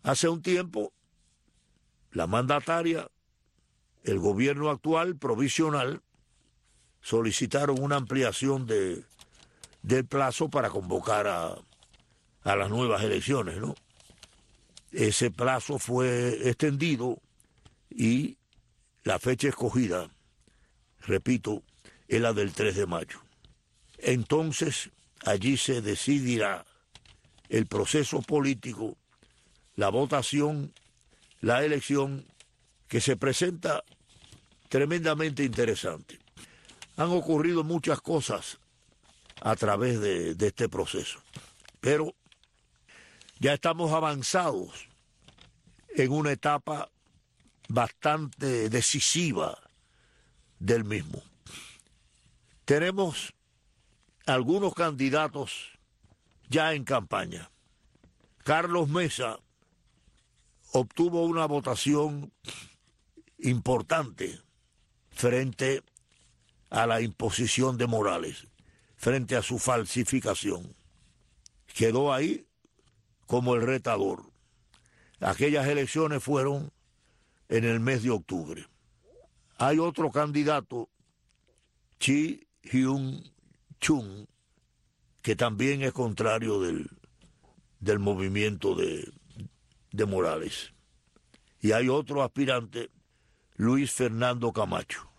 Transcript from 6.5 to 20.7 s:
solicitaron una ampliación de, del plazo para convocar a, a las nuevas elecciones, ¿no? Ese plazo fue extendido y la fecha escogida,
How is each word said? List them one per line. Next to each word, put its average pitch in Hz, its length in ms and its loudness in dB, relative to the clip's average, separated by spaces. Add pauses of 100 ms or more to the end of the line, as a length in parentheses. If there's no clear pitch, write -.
solicitaron 127 800 0
una 143 160 0
ampliación 131 680 0
de, 98 380 0 (800)
del 127 220 2
plazo 139 440 0
para 131 200 0
convocar 101 580 0
a, 87 280 -2 (880)
a 101 120 0
las 98 140 0
nuevas 110 340 0
elecciones, 98 540 -2
¿no? 143 180 -6 (1160)
Ese 110 380 2
plazo 127 480 -2
fue 123 720 0
extendido 135 720 0 (680)
y 123 480 0 (680)
la 95 160 0
fecha 127 280 0
escogida, 104 640 0 (920)